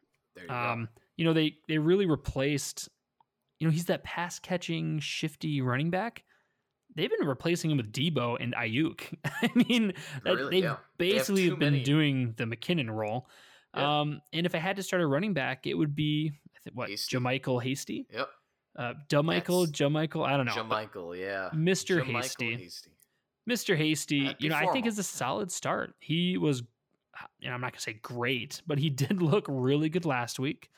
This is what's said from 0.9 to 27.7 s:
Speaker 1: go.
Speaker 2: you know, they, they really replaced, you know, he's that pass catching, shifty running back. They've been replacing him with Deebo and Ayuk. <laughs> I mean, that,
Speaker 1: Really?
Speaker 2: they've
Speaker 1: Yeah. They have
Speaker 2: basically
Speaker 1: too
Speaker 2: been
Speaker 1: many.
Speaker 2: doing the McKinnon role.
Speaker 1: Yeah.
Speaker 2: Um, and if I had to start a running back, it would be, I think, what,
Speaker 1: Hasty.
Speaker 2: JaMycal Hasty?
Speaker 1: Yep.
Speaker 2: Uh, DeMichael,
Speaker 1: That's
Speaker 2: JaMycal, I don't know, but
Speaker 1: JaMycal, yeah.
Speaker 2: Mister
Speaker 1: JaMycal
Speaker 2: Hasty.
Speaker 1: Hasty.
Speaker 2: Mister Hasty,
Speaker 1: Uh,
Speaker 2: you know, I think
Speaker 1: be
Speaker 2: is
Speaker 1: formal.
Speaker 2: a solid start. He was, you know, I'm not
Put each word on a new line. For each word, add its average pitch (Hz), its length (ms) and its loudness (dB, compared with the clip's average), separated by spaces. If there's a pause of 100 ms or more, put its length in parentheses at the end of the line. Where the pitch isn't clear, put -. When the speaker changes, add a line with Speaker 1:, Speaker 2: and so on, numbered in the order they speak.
Speaker 1:
go. - 60 -20 (160)
Speaker 2:
you 170 100 0
know, 160 80 6
they, 156 220 2 (120)
they 156 100 0
really 180 280 4
replaced, 139 840 0 (720)
you 156 80 0
know, 160 60 6
he's 170 140 2
that - 180 0
pass - 340 -6
catching, 160 640 -2
shifty 151 600 -2
running 127 300 2
back. 196 320 -2 (720)
They've 175 160 0
been 415 180 2
replacing 165 420 0
him 151 60 4
with 107 160 -2
Deebo 123 480 0
and 123 140 -4
Ayuk. 117 680 -2
<laughs> - 40 -12
I 233 300 0
mean, 226 380 4 (320)
that, 185 100 2
Speaker 1:
Really? 139 160 -2
Speaker 2:
they've 185 140 4
Speaker 1:
Yeah. 113 120 -2 (200)
They 175 120 2
have 208 100 4
Speaker 2:
basically 190 320 4
Speaker 1:
too 147 60 -2
Speaker 2:
been 143 180 4
Speaker 1:
many. 131 100 2
Speaker 2:
doing 139 540 4
the 123 60 -2
McKinnon 117 460 -2
role. 110 380 -4 (480)
Speaker 1:
Yeah. 147 240 2
Speaker 2:
Um, 151 200 -2 (120)
and 165 140 0
if 170 80 0
I 170 40 -2
had 190 180 -2
to 196 60 -6
start 185 200 0
a 165 40 4
running 170 280 2
back, 131 320 -2
it 139 80 0
would 156 200 0
be, 151 380 0 (240)
I - 80 -20
think, 107 120 -14
what, 117 120 -6
Speaker 1:
Hasty. 104 280 -6
Speaker 2:
JaMycal 127 460 0
Hasty? 202 500 -6
Speaker 1:
Yep. 120 160 -4 (500)
Speaker 2:
Uh, 120 160 -6 (140)
DeMichael, 170 580 2
Speaker 1:
That's 147 140 -6
Speaker 2:
JaMycal, 156 460 2
I 139 100 2
don't 131 100 2
know, 113 220 -2
but 107 240 -2
Speaker 1:
JaMycal, 90 260 -8
yeah. 95 360 -4
Speaker 2:
Mister 175 460 2
Speaker 1:
JaMycal 135 120 -2 (100)
Speaker 2:
Hasty. 120 340 -4
Speaker 1:
Hasty. - 340 -16 (560)
Speaker 2:
Mister 214 300 0
Hasty, 151 520 2
Speaker 1:
Uh, - 100 -4
Speaker 2:
you 151 100 0
know, 156 80 0
I 156 160 2
think 262 120 0
Speaker 1:
be 233 40 0
Speaker 2:
is 214 80 0
Speaker 1:
formal. 208 40 -2
Speaker 2:
a 180 40 -2
solid 175 480 -4
start. - 480 -4
He 180 360 0
was, 147 260 2 (760)
you 127 100 -12
know, 127 60 -6
I'm 123 60 -6
not 123 120 -4